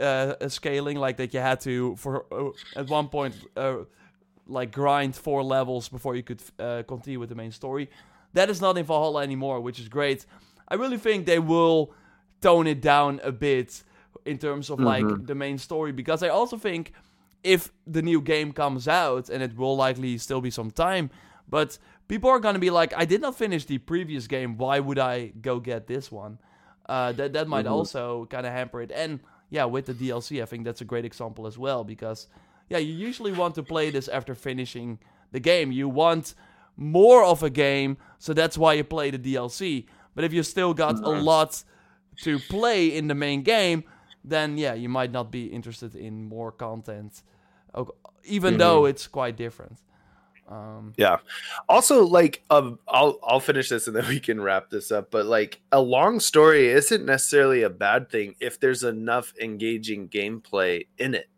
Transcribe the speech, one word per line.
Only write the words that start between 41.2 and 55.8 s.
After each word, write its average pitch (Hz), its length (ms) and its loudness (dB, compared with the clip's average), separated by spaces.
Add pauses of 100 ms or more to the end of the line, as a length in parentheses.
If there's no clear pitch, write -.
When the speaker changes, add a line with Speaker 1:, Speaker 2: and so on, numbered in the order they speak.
Speaker 1:
lot 156 380 2 (600)
to 147 160 -2
play 196 480 0 (100)
in 151 120 -4
the 147 60 -2
main 143 280 -2
game, 180 420 2 (400)
then, 151 320 -2
yeah, 147 160 -2
you 117 160 -8
might 127 240 -2
not 120 180 -6
be 120 160 -10
interested 113 480 -14
in 110 300 -12
more 110 260 -12
content, 110 720 -14 (520)
o-, - 200 -8 (300)
even 185 320 0
though 170 260 6
Speaker 2:
Mm-hmm. 139 80 4
Speaker 1:
it's 143 160 -8
quite 123 300 -6
different. 117 420 -12 (680)
Um, 107 520 -18
Speaker 2:
Yeah. 92 200 6 (500)
Also, 240 360 8
like, 170 460 6
um, 131 360 4
I'll, 143 380 4
I'll 120 160 4
finish 131 300 0
this 117 160 -2
and 110 100 -4
then 113 120 0
<laughs> 131 60 0
we 139 60 -4
can 110 200 -2
wrap 95 300 0
this 104 220 -6
up. 104 180 -2
But, 107 160 0
like, 107 340 0 (120)
a 139 80 8